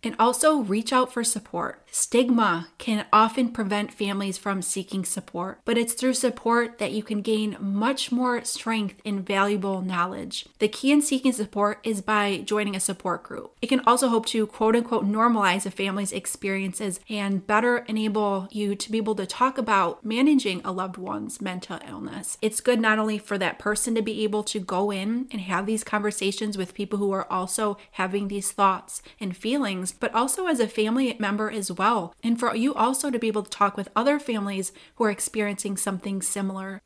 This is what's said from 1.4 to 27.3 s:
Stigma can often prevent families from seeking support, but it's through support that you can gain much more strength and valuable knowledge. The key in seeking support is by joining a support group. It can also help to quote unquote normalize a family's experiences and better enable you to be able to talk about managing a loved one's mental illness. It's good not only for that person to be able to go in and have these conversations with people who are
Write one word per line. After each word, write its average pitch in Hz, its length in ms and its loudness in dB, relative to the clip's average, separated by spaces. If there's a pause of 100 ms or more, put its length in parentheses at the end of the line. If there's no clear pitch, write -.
Stigma 233 760 2 (100)
can 214 340 -2
often 226 380 4
prevent 208 420 -2
families 196 460 -2
from 196 240 -2
seeking 190 420 -4
support, - 640 -6
but 226 120 2
it's 233 160 2
through 254 200 2
support 233 640 2
that 190 140 -2
you 214 100 -2
can 214 200 -4
gain 214 380 0
much 208 520 0
more 247 320 0
strength 220 600 -4
and 196 220 -4
valuable 196 560 0
knowledge. 185 640 -4 (140)
The 214 80 4
key 262 240 2
in 294 100 6
seeking 269 300 2
support 208 520 0
is 214 180 -2
by 202 440 0
joining 208 300 0
a 190 40 -4
support 180 440 -2
group. - 380 -14
It 233 60 -4
can 262 200 4
also 247 220 6
help 226 180 2
to 220 180 2
quote 220 300 2
unquote 233 300 2
normalize 208 600 4
a 196 60 -6
family's 196 400 -4
experiences 190 880 -4 (100)
and 196 380 -2
better 233 320 4
enable 214 720 0
you 208 240 -2
to 208 160 -8
be 220 80 0
able 214 160 0
to 190 100 -4
talk 262 320 0
about 202 480 0
managing 240 580 4
a 196 80 -4
loved 185 260 -6
one's 202 440 -8
mental 180 380 -8 (100)
illness. - 520 -10
It's 214 200 0
good 240 180 4
not 220 200 4
only 214 180 0
for 202 220 -4
that 180 200 -2
person 208 360 0
to 226 80 0
be 214 200 -2
able 214 200 0
to 214 160 -4
go 190 320 -2
in 220 400 -2
and 208 100 -6
have 185 240 -2
these 220 180 -2
conversations 202 720 -2
with 180 180 -6
people 202 240 -4
who 202 120 0
are 190 200 -4